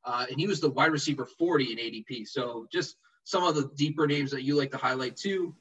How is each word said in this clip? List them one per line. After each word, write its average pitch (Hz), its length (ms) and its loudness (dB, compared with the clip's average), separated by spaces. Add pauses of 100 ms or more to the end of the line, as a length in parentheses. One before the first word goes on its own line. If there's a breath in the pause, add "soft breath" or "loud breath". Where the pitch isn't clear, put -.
Uh, 123 240 -2
and 135 100 -4
he 185 80 0
was 165 140 0
the 151 80 2
wide 156 240 4
receiver 139 320 -2
forty 147 480 2
in 110 60 -6
A 113 100 -4
D 110 180 -10
P. 120 160 -8
So 117 480 -6
just 170 240 -4 (300 soft breath)
some 180 180 0
of 160 120 2
the 135 200 0
deeper 147 320 2
names 143 240 0
that 131 120 -4
you 143 120 2
like 135 160 2
to 135 60 -6
highlight 127 400 -2
too 185 440 -2